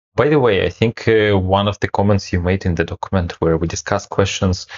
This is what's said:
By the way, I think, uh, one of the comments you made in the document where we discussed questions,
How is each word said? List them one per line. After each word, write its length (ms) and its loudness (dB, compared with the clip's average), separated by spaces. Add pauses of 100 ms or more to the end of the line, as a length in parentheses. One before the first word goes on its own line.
(160)
By 140 2
the 100 4
way, 260 2
I 40 0
think, 380 -2
uh, 300 4
one 300 2
of 120 -4
the 80 -2
comments 460 0
you 80 0
made 240 -2
in 80 0
the 100 0
document 560 -4
where 180 2
we 100 -2
discussed 420 -6
questions, 560 -2 (120)